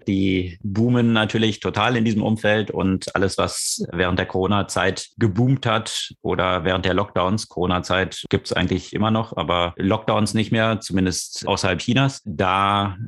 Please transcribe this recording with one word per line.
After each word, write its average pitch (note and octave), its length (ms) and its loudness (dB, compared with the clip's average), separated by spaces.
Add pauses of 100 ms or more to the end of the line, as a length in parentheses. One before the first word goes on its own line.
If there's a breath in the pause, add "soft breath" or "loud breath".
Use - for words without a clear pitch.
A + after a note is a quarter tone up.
die F#2+ 560 0
boomen A#2 520 2
natürlich A2 480 0
total G#2 340 0
in A2+ 80 2
diesem G#2+ 180 2
Umfeld. G#2+ 500 2
Und F#2+ 440 -2
alles, F#2+ 220 0
was - 440 -2 (120)
während F2+ 260 0
der F2+ 60 2
Corona-Zeit F#2 800 0 (100)
geboomt B2 480 2
hat - 460 -2 (100)
oder F2+ 440 0
während F#2 180 0
der F#2 100 2
Lockdowns, F#2+ 540 0
Corona-Zeit F2+ 840 -2
gibt's - 220 0
eigentlich F#2 400 -2
immer G#2+ 200 0
noch, A2 260 -2
aber F2 400 0
Lockdowns G#2 560 0
nicht A2 180 0
mehr, A2 300 2
zumindest - 680 -2
außerhalb F#2 320 0
Chinas. C3+ 460 0
Da G2 720 0 (100)